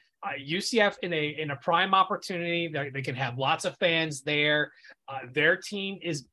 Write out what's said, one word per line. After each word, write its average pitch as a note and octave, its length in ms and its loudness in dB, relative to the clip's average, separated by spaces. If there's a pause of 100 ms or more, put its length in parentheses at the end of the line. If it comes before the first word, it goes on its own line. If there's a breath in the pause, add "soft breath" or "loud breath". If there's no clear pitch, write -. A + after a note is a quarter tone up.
(240)
Uh, D3 140 -4
U D3 220 -4
C A3 200 2
F G3+ 220 4
in F3 100 -4
a, D3+ 160 0
in D3+ 240 -6
a C3+ 40 -6
prime F#3 380 2
opportunity. E3+ 720 2
They, C#3+ 240 -4
they C3+ 120 -6
can C3+ 120 -4
have B2 240 -4
lots D3 260 0
of F3+ 140 -4
fans D#3+ 440 0
there. D3 500 2 (360 soft breath)
Uh, C3+ 120 -8 (120)
their D3+ 240 4
team G3 460 -8
is D#3 200 -4 (100)